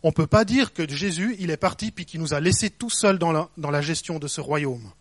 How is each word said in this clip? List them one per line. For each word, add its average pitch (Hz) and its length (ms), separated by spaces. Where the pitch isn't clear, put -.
on 160 80
peut 156 160
pas 214 180
dire 240 280
que 160 140
Jésus, 180 520
il 175 100
est 156 80
parti 208 340
puis 180 140
qu'il 160 140
nous 156 140
a 143 60
laissés 185 300
tout 233 200
seuls 196 280
dans 170 140
la, 156 260
dans 147 140
la 143 100
gestion 156 380
de 143 80
ce 147 140
royaume. 135 600